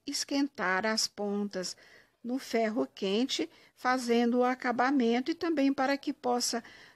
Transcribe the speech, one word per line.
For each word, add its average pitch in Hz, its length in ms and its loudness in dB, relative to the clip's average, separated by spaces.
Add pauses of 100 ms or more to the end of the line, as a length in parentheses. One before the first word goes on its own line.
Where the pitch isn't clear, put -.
esquentar 226 800 -2
as 220 220 0
pontas 202 680 -6 (460)
no 240 140 -4
ferro 226 500 -2
quente, 220 640 -2 (260)
fazendo 240 640 2
o 247 40 4
acabamento 254 880 2
e 320 40 -2
também 285 380 2
para 269 240 0
que 285 160 -6
possa, 240 500 -2 (320)